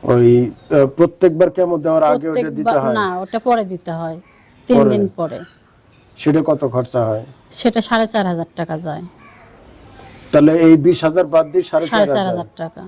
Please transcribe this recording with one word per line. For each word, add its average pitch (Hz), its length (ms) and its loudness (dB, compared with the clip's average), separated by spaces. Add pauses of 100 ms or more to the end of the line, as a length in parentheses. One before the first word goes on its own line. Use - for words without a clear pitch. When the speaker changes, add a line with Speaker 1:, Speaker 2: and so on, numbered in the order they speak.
Speaker 1:
ওই, 120 480 4
আহ, 143 340 2 (120)
প্রত্যেকবার 170 520 2
কেমো 175 280 -2
দেওয়ার 160 260 0
আগে 147 260 0
ওটা 156 100 -2
দিতে - 20 -2
Speaker 2:
প্রত্যেকবার 151 440 -2
Speaker 1:
হয়? 127 80 0
Speaker 2:
না, 185 260 -2
ওটা 196 200 -8
পরে 233 260 0
দিতে 180 260 -10
হয়, 165 260 -8 (500)
তিন 247 100 4
Speaker 1:
পরে? 214 120 4
Speaker 2:
দিন 208 260 0
পরে। 160 240 -6 (800)
Speaker 1:
সেটা 151 280 2
কত 147 160 0 (120)
খরচা 123 320 -2
হয়? 110 200 -4 (260)
Speaker 2:
সেটা 233 300 -2
সাড়ে 226 260 -2
চার 208 180 -2
হাজার 170 300 -4
টাকা 165 220 -8
যায়। 165 260 -10 (1300)
Speaker 1:
তাহলে 151 280 4
এই 160 180 6
বিশ 156 260 0
হাজার 165 220 0
বাদ 160 260 0
দিয়ে 175 120 -2
সাড়ে 165 240 -4
চার 220 120 -2
হাজার? 202 160 0
Speaker 2:
সাড়ে 208 40 -2
চার 185 120 -4
হাজার 175 240 -8
টাকা। 165 320 -14